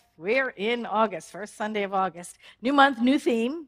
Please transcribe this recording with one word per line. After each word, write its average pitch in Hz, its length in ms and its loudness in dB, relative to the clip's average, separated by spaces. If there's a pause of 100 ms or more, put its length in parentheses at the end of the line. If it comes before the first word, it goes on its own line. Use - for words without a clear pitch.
(160)
We're 247 360 -2
in 226 340 -4
August, 185 460 -2
first 202 260 -14
Sunday 214 240 -4
of 196 100 -4
August. 185 460 -4 (240)
New 247 100 0
month, 277 280 6
new 254 180 4
theme. 277 500 -2